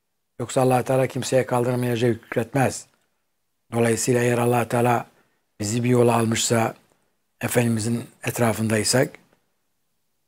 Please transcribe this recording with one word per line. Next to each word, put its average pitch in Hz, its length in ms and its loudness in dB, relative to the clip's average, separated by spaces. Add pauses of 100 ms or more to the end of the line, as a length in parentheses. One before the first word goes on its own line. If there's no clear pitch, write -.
(400)
Yoksa 123 200 -2
Allah 127 220 2
Teala 131 240 0
kimseye 123 400 -2
kaldırmayacağı 123 640 0
yükletmez. 117 760 -4 (880)
Dolayısıyla 117 480 0
eğer 120 180 0
Allah 120 300 0
Teala 120 380 0 (540)
bizi 113 240 -2
bir 123 40 0
yola 120 280 4
almışsa, 113 580 0 (680)
Efendimizin 117 640 -2 (200)
etrafındaysak, 110 840 0 (1160)